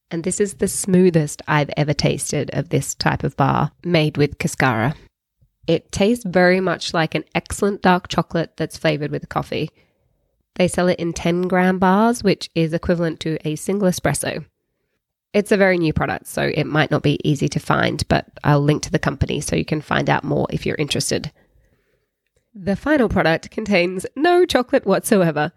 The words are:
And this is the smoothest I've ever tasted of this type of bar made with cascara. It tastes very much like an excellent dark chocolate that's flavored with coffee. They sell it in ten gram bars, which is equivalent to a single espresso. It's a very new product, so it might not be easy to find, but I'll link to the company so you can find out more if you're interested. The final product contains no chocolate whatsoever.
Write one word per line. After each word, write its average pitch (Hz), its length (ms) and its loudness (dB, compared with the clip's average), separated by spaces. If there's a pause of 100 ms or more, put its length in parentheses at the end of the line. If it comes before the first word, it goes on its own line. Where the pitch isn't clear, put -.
(120)
And 165 100 -6
this 185 160 -4
is 208 160 -2
the 196 140 -2
smoothest 180 800 2
I've 151 280 0
ever 147 160 0
tasted 143 600 -2
of 151 160 -6
this - 260 -2
type - 300 -2
of 139 120 -4
bar 135 360 2 (120)
made 156 320 0
with 143 220 0
cascara. 131 560 0 (720)
It - 240 -2
tastes 240 340 0
very 180 360 4
much - 340 -4
like 160 220 0
an 156 80 -4 (100)
excellent 202 480 -2
dark 180 240 2
chocolate - 500 -4
that's - 220 -6
flavored 147 320 -2
with 147 180 -8
coffee. - 420 -4 (840)
They 180 120 2
sell 180 180 0
it 180 140 0
in 170 120 -4
ten 175 360 -2
gram 185 320 2
bars, 208 420 2
which - 320 0
is 160 180 0
equivalent 170 480 -2
to 156 240 -4
a 156 120 -4
single 196 320 -2
espresso. - 560 -2 (880)
It's 208 180 0
a 220 60 4
very 190 220 4
new 160 140 2
product, - 360 -4
so - 140 -4
it 143 260 0
might - 240 0
not 135 100 0
be 147 160 2 (100)
easy 139 200 0
to - 100 -4
find, 135 480 -2
but - 200 0 (180)
I'll 143 160 4
link 147 240 0
to - 80 -10
the 165 80 0
company - 400 -2
so - 160 -4
you 160 80 0
can 156 160 -4
find - 280 -2
out 147 140 2
more - 280 -2
if - 140 -4
you're - 120 -4
interested. - 560 -4 (1200)
The 196 220 -4
final 269 320 2
product 160 420 0
contains 190 640 0
no 349 320 4
chocolate 254 400 2
whatsoever. 170 720 2